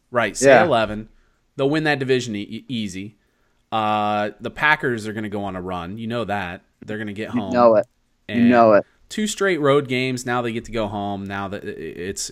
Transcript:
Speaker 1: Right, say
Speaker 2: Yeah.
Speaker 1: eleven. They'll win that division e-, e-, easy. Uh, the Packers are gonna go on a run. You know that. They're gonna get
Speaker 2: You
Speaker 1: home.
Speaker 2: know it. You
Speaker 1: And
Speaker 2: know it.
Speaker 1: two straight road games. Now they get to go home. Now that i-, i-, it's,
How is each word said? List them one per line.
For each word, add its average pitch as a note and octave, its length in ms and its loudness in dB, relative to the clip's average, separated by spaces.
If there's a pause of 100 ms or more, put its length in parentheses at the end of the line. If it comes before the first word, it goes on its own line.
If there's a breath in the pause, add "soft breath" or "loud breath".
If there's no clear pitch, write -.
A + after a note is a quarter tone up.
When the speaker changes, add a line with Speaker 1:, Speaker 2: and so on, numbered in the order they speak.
(120)
Speaker 1:
Right, A2+ 240 0
say C3 140 6
Speaker 2:
Yeah. B2 160 10
Speaker 1:
eleven. G#2+ 440 0 (460)
They'll C#3 140 0
win D#3 160 0
that C#3+ 140 0
division B2+ 360 0
e-, G2+ 60 -4
e-, A2 260 -12
easy. G#2 480 -8 (560)
Uh, G#2+ 680 0
the A2+ 120 -10
Packers C#3 560 0
are G#2+ 60 -8
gonna G#2+ 160 -8
go G2+ 140 -6
on F#2+ 120 -6
a F#2 60 -8
run. F2+ 360 -8
You A2+ 100 -10
know A#2 180 -4
that. F#2+ 360 -6 (240)
They're G#2+ 120 -8
gonna G#2+ 160 -8
get G#2+ 200 -8
Speaker 2:
You A#2+ 80 -2
Speaker 1:
home. G2+ 120 -6
Speaker 2:
know A#2+ 220 8
it. G#2 100 4 (420)
You G#2+ 80 -6
Speaker 1:
And A#2+ 140 6
Speaker 2:
know A#2 240 8
it. G2 120 4 (240)
Speaker 1:
two G#3+ 180 -4
straight F#3+ 340 -2
road C#3+ 260 4
games. B2+ 380 -2
Now B2 160 -2
they A#2+ 100 -4
get A2 140 -8
to G#2+ 60 -14
go A2 160 -4
home. G2+ 380 -6
Now G2 240 -8
that G2 140 -10
i-, - 40 -12
i-, G#2 40 -8
it's, F2 600 -10